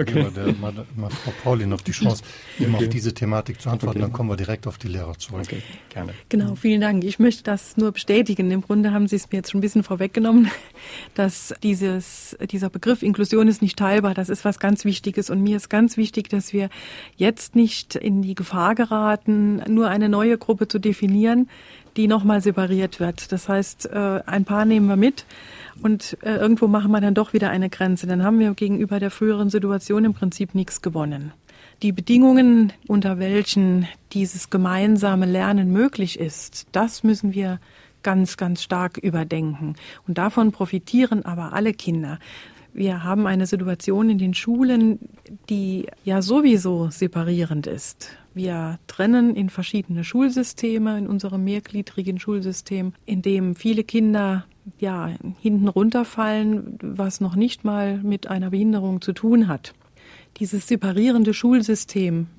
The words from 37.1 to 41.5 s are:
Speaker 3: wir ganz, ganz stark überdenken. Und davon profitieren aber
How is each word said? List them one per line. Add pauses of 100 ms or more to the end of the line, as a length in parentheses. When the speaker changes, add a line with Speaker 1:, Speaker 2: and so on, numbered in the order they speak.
Speaker 3:
wir (440)
ganz,
ganz
stark
überdenken. (320)
Und
davon
profitieren
aber